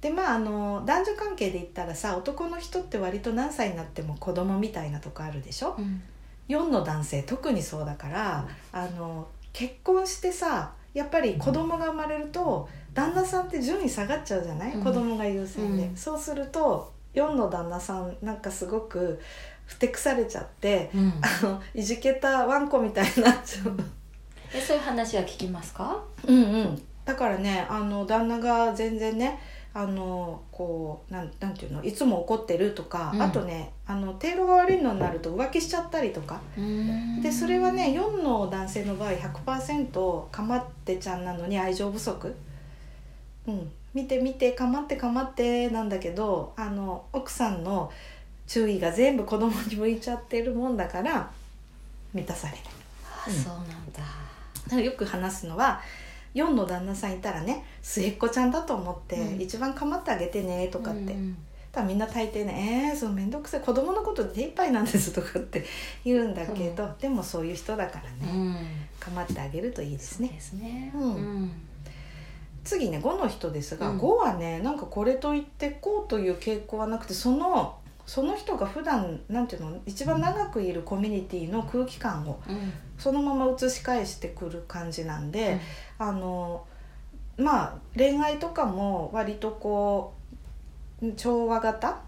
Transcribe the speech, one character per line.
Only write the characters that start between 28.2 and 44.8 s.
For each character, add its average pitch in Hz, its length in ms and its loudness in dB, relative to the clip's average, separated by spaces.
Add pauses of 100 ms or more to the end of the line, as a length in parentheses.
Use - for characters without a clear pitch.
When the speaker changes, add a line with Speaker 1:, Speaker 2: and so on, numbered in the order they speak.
Speaker 1:
那 233 120 0
が 233 360 6
全 220 240 0
然 220 180 0
ね、 269 220 0 (360)
あ 202 120 -2
の、 185 520 -4 (120)
こ 165 580 -4
う、 - 20 -8
な 185 80 -6
ん、 160 200 -6
な 196 100 -2
ん 190 60 -4
て - 100 -10
い - 20 -8
う 139 60 -6
の、 151 100 -4
い 214 80 0
つ 277 140 2
も 196 160 6
怒 220 140 2
っ 220 100 -2
て 170 100 2
る 202 200 4
と 170 80 -6
か、 165 280 -4
Speaker 2:
う 202 60 2
ん。 220 60 6
Speaker 1:
あ 185 80 6
と 226 100 2
ね、 165 300 -6 (160)
あ 202 80 -2
の、 196 180 -2
程 330 220 -2
度 370 100 4
が 370 120 8
悪 359 180 8
い 359 80 6
の 240 100 4
に 196 60 0
な - 100 2
る 165 100 -2
と 165 120 -4
浮 240 180 0
気 339 100 2
し 330 100 -2
ち - 60 -2
ゃ 339 60 2
っ 330 80 -4
た 330 100 0
り 226 140 2
と 160 80 -6
か。 147 180 -8 (160)
Speaker 2:
う 202 60 -4
ー - 20 0 (540)
ん。 233 60 0
Speaker 1:
で、 294 80 4
そ 339 160 2
れ 359 100 6
は 370 140 6
ね、 359 200 4
四 381 320 2
の 220 240 4
男 190 220 -2
性 208 160 -2
の 202 100 0
場 208 120 -2
合、 190 80 2
百 - 260 -6
パ 262 120 0
ー 262 80 0
セ 294 140 -2
ン 277 120 2
ト 180 440 0
か 208 120 -4
ま 233 140 2
っ 247 60 0 (220)
て 185 120 0
ち 190 120 -6
ゃ 185 60 -2
ん 180 100 -4
な 180 80 -4
の 175 140 -4
に 196 100 0
愛 185 160 2
情 202 180 0
不 208 80 -4
足。 - 360 -4 (1120)
う 220 40 -2
ん。 170 200 -4 (240)
「見 262 120 -2
て 262 120 4
見 262 160 2
て、 247 160 6
か 247 160 2
ま 269 140 2